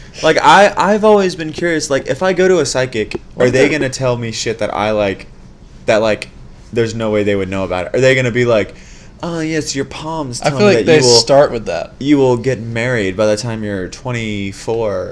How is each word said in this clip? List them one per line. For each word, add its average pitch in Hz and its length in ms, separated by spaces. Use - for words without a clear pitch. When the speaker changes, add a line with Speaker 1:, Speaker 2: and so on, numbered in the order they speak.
Speaker 1:
Like, 160 180
I, 190 360
I've 202 260
always 202 320
been 156 160
curious, 160 380
like, 135 180
if 131 140
I 190 120
go 185 140
to 185 120
a 143 60
psychic, 127 480
Speaker 2:
What 120 100
Speaker 1:
are 127 40
Speaker 2:
if 127 60
Speaker 1:
they 135 140
Speaker 2:
they're 147 120
Speaker 1:
gonna 135 100
tell 127 280
me 117 140
shit 110 280
that 104 140
I, 104 180
like, 101 360
that, 113 100
like, 107 320
there's 113 200
no 113 160
way 107 140
they 101 120
would 95 140
know 95 140
about 90 240
it? - 80
Are - 60
they 131 140
gonna 127 160
be 120 140
like, 110 300
Oh, 170 160
yes, 156 360
your 135 100
palms 151 560
Speaker 2:
I - 80
Speaker 1:
tell 139 80
Speaker 2:
feel 208 100
Speaker 1:
me 190 80
Speaker 2:
like - 100
Speaker 1:
that 165 60
Speaker 2:
they 156 60
Speaker 1:
you 147 60
will, 123 80
Speaker 2:
start 135 400
with 113 160
that. - 320
Speaker 1:
you 143 180
will 131 200
get 123 220
married 113 560
by 107 120
the 107 100
time 113 260
you're 98 240
twenty-four 110 1040